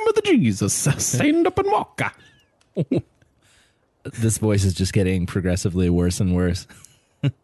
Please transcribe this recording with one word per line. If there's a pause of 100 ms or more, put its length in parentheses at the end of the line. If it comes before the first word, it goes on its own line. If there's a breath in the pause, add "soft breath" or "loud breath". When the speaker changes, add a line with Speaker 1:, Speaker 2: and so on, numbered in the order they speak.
Speaker 1:
of
the
Jesus,
stand
up
and
walk." (720 soft breath)
<laughs> (1160 soft breath)
Speaker 2:
This
voice
is
just
getting
progressively
worse
and
worse.
<laughs> (120)